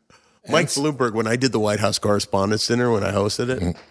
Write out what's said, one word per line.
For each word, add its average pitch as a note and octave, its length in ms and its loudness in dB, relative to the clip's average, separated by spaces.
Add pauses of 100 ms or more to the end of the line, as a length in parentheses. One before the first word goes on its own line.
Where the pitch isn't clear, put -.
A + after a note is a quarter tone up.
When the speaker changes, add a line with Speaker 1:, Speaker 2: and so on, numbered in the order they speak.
(480)
Speaker 1:
Mike D#3 140 2
Speaker 2:
And E3 80 0
s- - 80 -4
Speaker 1:
Bloomberg, C3+ 360 0
when A2 140 0
I A#2 80 0
did B2 160 0
the A2 80 0
White G#2 220 0
House G2+ 180 0
Correspondents' G#2 680 0
Dinner, A#2+ 220 2
when G#2 140 0
I F#2+ 80 -2
hosted G#2 380 0
it, B2+ 100 -4
Speaker 2:
Mm-hmm. E2+ 200 -4 (120)